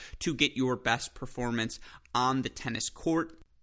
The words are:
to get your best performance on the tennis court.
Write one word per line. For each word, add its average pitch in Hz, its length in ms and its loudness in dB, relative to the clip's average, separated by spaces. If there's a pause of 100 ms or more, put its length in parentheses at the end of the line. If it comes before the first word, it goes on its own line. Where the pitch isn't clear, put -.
(200)
to 170 120 0
get 143 240 4
your 127 200 2
best 120 380 0
performance 120 640 -4 (360)
on 131 260 4
the - 80 -2
tennis - 400 -6
court. 165 500 0 (240)